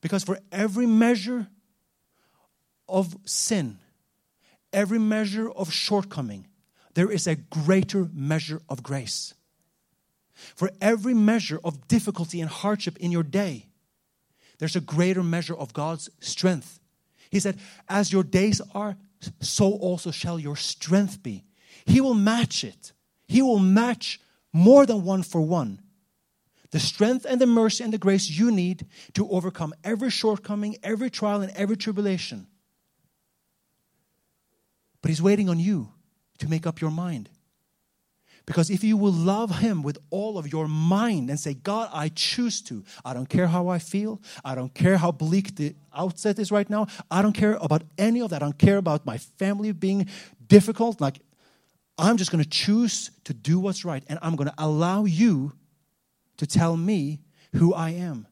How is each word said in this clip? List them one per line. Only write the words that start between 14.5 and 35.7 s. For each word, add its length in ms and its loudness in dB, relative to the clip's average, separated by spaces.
there's 160 -4
a 60 0
greater 420 0
measure 320 -4
of 180 -12
God's 460 -6
strength. 600 -2
He 80 0
said, 180 -4
"As 240 0
your 120 2
days 380 0
are, 220 -8
so 320 0
also 380 -6
shall 280 -8
your 160 -8
strength 680 -2
be." 220 -10
He 160 8
will 120 2
match 500 2
it. 300 -16
He 160 4
will 160 4
match 600 2
more 360 10
than 160 -2
one 180 0
for 200 -2
one 380 -2
the 80 -2
strength 460 0
and 160 0
the 60 6
mercy 360 2
and 100 -4
the 40 -4
grace 320 2
you 220 2
need 340 -2
to 160 -2
overcome 440 -4
every 260 -4
shortcoming, 760 -4
every 260 -4
trial, 320 -2
and 140 -6
every 200 -2
tribulation. 720 -4
But 80 -2
He's 120 -2
waiting 280 2
on 100 0
you 300 0